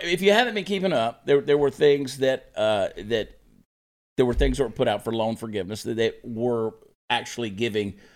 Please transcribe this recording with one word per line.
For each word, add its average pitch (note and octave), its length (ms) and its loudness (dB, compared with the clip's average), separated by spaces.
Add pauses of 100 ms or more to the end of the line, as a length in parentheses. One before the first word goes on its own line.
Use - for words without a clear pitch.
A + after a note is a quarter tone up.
if F3 220 -2
you G3 100 6
haven't A#3 220 2
been G3 80 -4
keeping G3 300 -2
up, A#2 340 -2
there, C#3+ 140 4
there D3 180 2
were C#3+ 100 2
things C#3 480 2
that, C3 400 -2
uh, G#2+ 400 2
that, G#2 420 -4 (800)
there B2+ 80 6
were A#2+ 80 2
things B2+ 240 2
that C#3 60 2
were A2+ 80 -4
put B2 160 0
out G#2 160 0
for A2+ 100 -4
loan A2+ 220 -2
forgiveness G#2 480 -8
that, A2+ 140 -6
that A2+ 260 0
were A2+ 500 -2 (380)
actually A#2 400 -4
giving, G#2 420 -2 (220)